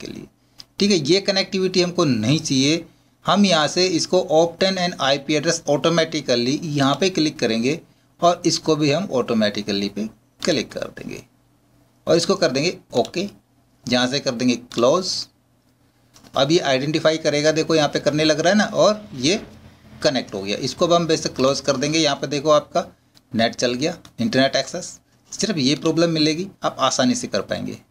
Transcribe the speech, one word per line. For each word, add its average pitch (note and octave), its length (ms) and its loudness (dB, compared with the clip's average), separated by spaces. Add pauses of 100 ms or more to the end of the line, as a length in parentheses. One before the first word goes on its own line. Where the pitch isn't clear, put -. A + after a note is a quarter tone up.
के - 60 -14
लिए। - 200 -14 (520)
ठीक G3+ 120 4
है, G3+ 80 4
ये D#3+ 220 2
कनेक्टिविटी F#3+ 640 0
हमको F3 220 0
नहीं B2 340 2
चाहिए। D3 460 0 (400)
हम G3 220 4
यहाँ D#3 220 4
से F3+ 200 0
इसको F3+ 460 0
obtain E3+ 460 2
an F3 200 -2
आईपी D3 400 0
address E3 260 -2
automatically, D3 960 0
यहाँ C#3+ 320 0
पे D3 160 0
क्लिक D3+ 280 -2
करेंगे A#2+ 420 0 (400)
और F3 260 2
इसको D#3 300 0
भी D3 140 2
हम F3 220 -2
ऑटोमेटिकली G#2+ 760 -2
पे G#2+ 200 -8 (360)
क्लिक - 280 -2
कर - 260 -10
देंगे - 240 -14 (840)
और D#3+ 100 4
इसको F#3 180 0
कर E3 160 0
देंगे C#3+ 260 -2 (180)
ओके, F3 340 -2 (560)
यहाँ B2 220 0
से C3+ 140 -2
कर C3+ 120 -4
देंगे A#2+ 220 0 (180)
क्लोज। C#3+ 440 2 (1200)
अब C#3 140 0
ये E3+ 100 4
आइडेंटिफाई D3+ 580 0
करेगा, D3 340 0
देखो D#3 220 0
यहाँ D3+ 140 4
पे E3 120 -4
करने D#3 240 0
लग D#3 160 2
रहा E3+ 120 2
है G#3 60 4
ना, G3+ 80 4
और F3 340 2 (160)
ये D3+ 240 0 (640)
कनेक्ट C3 320 -2
हो G2 80 -6
गया। G2+ 160 -4
इसको - 280 -2
अब E3 60 2
हम E3+ 120 4
वैसे D#3 240 0
क्लोज C3 320 0
कर C#3 160 -2
देंगे। D3 220 -2
यहाँ C#3+ 180 0
पे D3 100 -8
देखो D3 240 0
आपका D3+ 340 2 (500)
नेट A2+ 200 0
चल B2 200 -2
गया, D3 220 -4 (240)
इंटरनेट C3 360 2
एक्सेस। E3+ 300 -6 (460)
सिर्फ F#3+ 260 -4
ये C#3 180 2
प्रॉब्लम E3 340 0
मिलेगी, D#3 360 0 (160)
आप D3+ 180 -4
आसानी B2+ 340 2
से A#2 120 -6
कर G#2 160 -2
पाएंगे। G2+ 360 -8 (120)